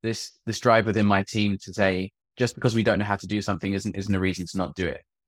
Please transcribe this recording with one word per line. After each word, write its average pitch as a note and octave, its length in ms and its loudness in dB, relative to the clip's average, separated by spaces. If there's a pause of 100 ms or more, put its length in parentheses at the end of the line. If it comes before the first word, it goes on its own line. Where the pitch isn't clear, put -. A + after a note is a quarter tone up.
this, A2 280 -6 (140)
this A2 140 -4
drive A2+ 260 6
within G#2+ 200 2
my G2 180 4
team G#2 400 0
to F#2+ 100 -16
say, F#2+ 380 0 (240)
just A#2+ 200 0
because A#2 200 0
we A2+ 80 4
don't G2+ 160 2
know G#2 60 0
how G#2 100 0
to F#2 120 -10
do G#2 140 -2
something G2 300 -2
isn't, G2 240 -4
isn't G2 180 -4
a F#2+ 60 0
reason F#2 280 -2
to - 100 -8
not F2 180 -4
do F#2 100 -2
it. D2 160 -6 (260)